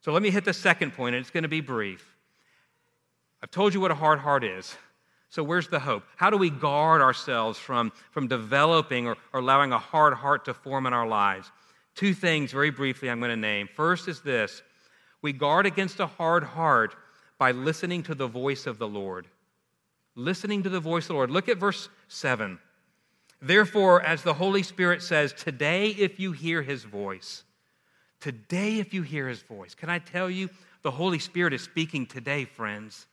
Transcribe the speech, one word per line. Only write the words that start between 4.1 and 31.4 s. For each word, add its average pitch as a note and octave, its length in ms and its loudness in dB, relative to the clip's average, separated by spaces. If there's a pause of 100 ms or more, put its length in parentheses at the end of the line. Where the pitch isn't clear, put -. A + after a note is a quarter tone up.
heart C#3 260 2
is. F#2+ 280 -8 (560)
So D#3+ 140 -4
where's E3 240 0
the D#3 120 -2
hope? B2+ 240 -2 (120)
How F#3 140 4
do G#3+ 80 4
we F#3 120 4
guard D3 520 4
ourselves A#2+ 580 2
from, A#2+ 320 -2 (200)
from C3+ 160 -4
developing C3 800 2
or, A#2 120 -4 (160)
or C3 80 -2
allowing C3+ 320 4
a A#2 60 2
hard D3+ 340 4
heart C#3 320 0
to B2+ 80 -6
form C3+ 320 -4
in B2+ 80 0
our A#2 140 2
lives? G2+ 440 0 (420)
Two F#3+ 200 2
things D3+ 400 0
very C#3+ 160 2
briefly C3 400 -4
I'm A#2+ 100 -4
gonna A#2+ 160 -2
name. G#2 400 -2
First E3+ 320 0
is E3 140 -10
this. A#2 400 -2 (600)
We D3 120 -4
guard D3+ 320 2
against F#3+ 340 -2
a F3+ 80 0
hard E3 360 0
heart C3 520 2 (420)
by B2+ 140 4
listening D#3+ 520 -4
to D#3+ 120 -8
the C3+ 120 -4
voice C3 380 -4
of A#2 120 -6
the A2+ 100 -6
Lord. F#2+ 400 -8 (880)
Listening F#3 480 -4
to F#3+ 60 -4
the F3+ 100 -2
voice E3 260 -2
of - 40 -18
the F3+ 60 -4
Lord. C3 160 0
Look F#3 180 -2
at G#3+ 80 2
verse F#3+ 320 -2 (180)
seven. A2 520 -4 (840)
"Therefore, F#3 600 6
as D#3 220 -2
the D#3+ 120 0
Holy F#3+ 280 0
Spirit F3 380 0
says, D3+ 320 0
today D#3+ 560 -2
if G3 280 -2
you F#3 140 -4
hear D#3+ 300 -4
his C3 240 -8
voice," G2+ 580 -10 (760)
today F3 580 -4
if G3 140 -4
you F#3+ 80 -2
hear C#3 260 -6
his A#2+ 140 -8
voice. G2 340 -18
Can D#3+ 140 -10
I F3 100 -2
tell F3+ 300 -6
you, F#3 200 -6 (320)
the C3+ 100 -2
Holy E3 280 -2
Spirit F3 320 -2